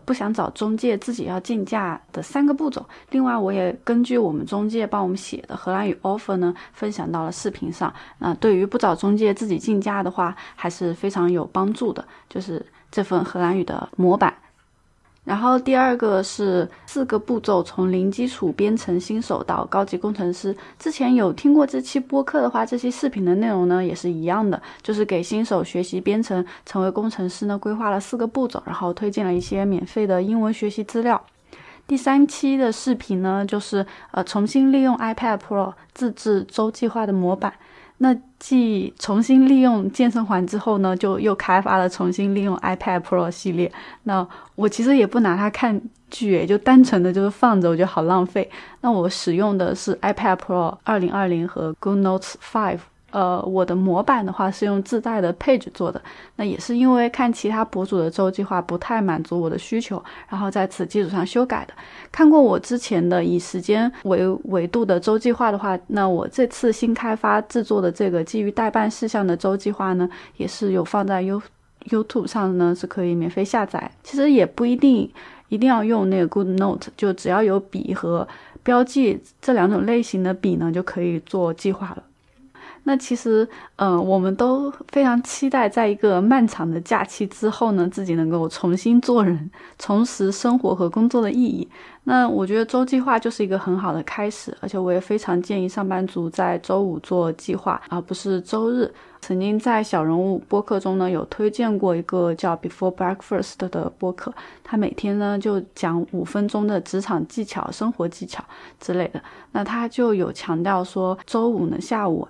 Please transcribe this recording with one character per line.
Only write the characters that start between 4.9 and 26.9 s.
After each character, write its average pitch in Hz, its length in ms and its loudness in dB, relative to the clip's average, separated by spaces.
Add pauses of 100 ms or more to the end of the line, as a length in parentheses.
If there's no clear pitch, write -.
我 185 40 0
们 185 80 -2
写 - 320 -10
的 - 80 -12
荷 - 160 -6
兰 196 160 -2
语 180 140 -2
offer 196 360 -4
呢， 175 160 2 (200)
分 208 180 -6
享 165 180 -8
到 165 140 -4
了 165 80 -6
视 - 180 -8
频 175 220 -6
上。 - 220 -4 (260)
那 170 140 -2
对 208 240 2
于 190 80 2
不 202 120 -2
找 196 160 2
中 202 220 2
介 208 180 2
自 220 140 -6
己 175 100 0
竞 214 220 0
价 202 240 -2
的 180 80 -4
话， 185 240 -2 (200)
还 175 140 -6
是 170 240 -4
非 196 160 -4
常 175 220 0
有 170 140 0
帮 190 280 0
助 226 200 -2
的， - 100 -10 (260)
就 190 120 -8
是 185 240 -8 (260)
这 214 100 -2
份 185 220 0
荷 185 160 -6
兰 180 180 0
语 175 60 0
的 - 320 -6
模 180 220 4
板。 - 160 2 (880)
然 202 140 -4
后 254 220 2
第 262 160 0
二 254 220 2
个 208 260 0
是 185 420 0 (200)
四 269 180 -4
个 220 160 -2
步 233 220 -2
骤 180 200 2
从 185 300 -2
零 185 180 2
基 240 160 -2
础 208 280 -2
编 208 240 2
程 175 200 -2
新 214 240 -4
手 - 220 -4
到 - 220 -2
高 196 180 0
级 190 140 -6
工 208 160 -4
程 180 200 -2
师。 196 220 -6 (240)
之 320 100 -6
前 254 240 0
有 202 200 4
听 285 200 4
过 294 140 6
这 262 140 -4
期 262 180 -4
播 269 240 0
客 285 180 -2
的 240 80 2
话， 226 160 -2
这 247 120 -4
期 247 120 -4
视 254 200 -2
频 196 160 -4
的 175 100 4
内 226 140 2
容 180 180 2
呢 180 160 2
也 170 100 -2
是 175 160 -4
一 160 140 -4
样 196 260 0
的， - 120 -2 (200)
就 214 120 -4
是 208 100 0
给 190 180 0
新 214 220 -2
手 190 180 0
学 175 220 -4
习 185 160 -6
编 208 240 0
程 180 220 -2 (200)
成 190 160 -2
为 185 80 0
工 208 200 -2